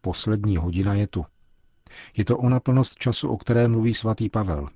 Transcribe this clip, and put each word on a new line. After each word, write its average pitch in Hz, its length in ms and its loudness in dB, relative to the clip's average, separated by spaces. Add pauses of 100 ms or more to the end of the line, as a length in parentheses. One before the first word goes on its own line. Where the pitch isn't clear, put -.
poslední 104 560 -2
hodina 90 360 0
je 101 140 0
tu.“ 85 180 -6 (920)
Je 104 80 0
to 120 120 2
ona 127 220 2
plnost 131 360 2
času, - 340 -2
o 113 80 -2
které 117 300 2
mluví 113 260 2
svatý 110 360 -2
Pavel. 82 460 -4